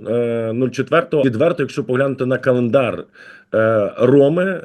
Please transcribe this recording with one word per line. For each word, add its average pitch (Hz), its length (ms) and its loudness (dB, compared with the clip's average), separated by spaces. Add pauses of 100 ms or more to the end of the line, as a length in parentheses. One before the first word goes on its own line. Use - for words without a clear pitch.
е, 117 440 -2
нуль 123 180 -2
четвертого. 151 520 0
Відверто, 139 400 0
якщо 131 220 -6
поглянути 127 420 -2
на 127 120 -2
календар, 123 640 0 (500)
е, 110 440 2
Роми, 143 680 4